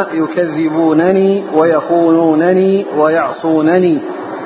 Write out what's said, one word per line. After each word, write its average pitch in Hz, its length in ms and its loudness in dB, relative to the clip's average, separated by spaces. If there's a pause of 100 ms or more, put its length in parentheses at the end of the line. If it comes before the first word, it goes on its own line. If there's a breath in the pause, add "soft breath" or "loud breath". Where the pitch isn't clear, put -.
(120)
يكذبونني 165 1300 0 (100)
ويخونونني 170 1300 2 (120)
ويعصونني 160 1040 0 (440)